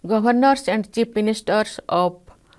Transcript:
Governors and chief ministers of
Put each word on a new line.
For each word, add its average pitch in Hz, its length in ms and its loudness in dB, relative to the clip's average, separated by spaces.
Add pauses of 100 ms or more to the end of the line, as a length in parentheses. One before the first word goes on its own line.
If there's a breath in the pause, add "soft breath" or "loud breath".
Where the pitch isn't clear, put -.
Governors 240 640 2
and 202 240 -2
chief 226 220 -2
ministers 214 720 -2
of 180 300 0 (400 soft breath)